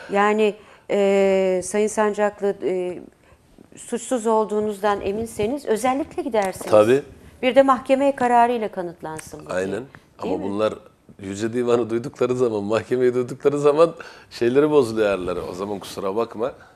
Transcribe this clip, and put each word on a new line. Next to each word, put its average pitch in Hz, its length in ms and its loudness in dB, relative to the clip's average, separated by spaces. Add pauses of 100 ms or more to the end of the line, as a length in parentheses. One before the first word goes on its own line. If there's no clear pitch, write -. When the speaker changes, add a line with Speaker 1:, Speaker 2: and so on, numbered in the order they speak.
(100)
Speaker 1:
yani, 208 440 2 (360)
e, 196 720 2
Sayın 214 240 0
Sancaklı, 208 720 0
e, 180 400 -4 (760)
suçsuz 233 500 -6
olduğunuzdan 214 760 0
eminseniz 226 640 -4
özellikle 262 560 -2
gidersiniz. 214 480 -4
Speaker 2:
Tabii. 113 320 6 (400)
Speaker 1:
Bir 254 120 2
de 269 80 8
mahkeme 269 540 2
kararıyla 240 540 2
kanıtlansın 160 760 -12
bu 92 60 -8
Speaker 2:
Aynen. 95 180 -2
Speaker 1:
diye. 104 120 -6 (360)
Speaker 2:
Ama - 120 -6
Speaker 1:
Değil 90 100 -4
mi? 92 40 -8
Speaker 2:
bunlar 104 300 -2 (480)
Yüce 101 300 -6
Divan'ı 120 380 0
duydukları 120 440 -2
zaman, 113 300 0
mahkemeyi 123 500 0
duydukları 135 440 -2
zaman 147 360 4 (360)
şeyleri 135 400 2
bozuluyor 113 360 4
ayarları. 90 380 -2
O 82 80 -10
zaman 98 260 -8
kusura 98 380 -8
bakma, 113 360 -4 (240)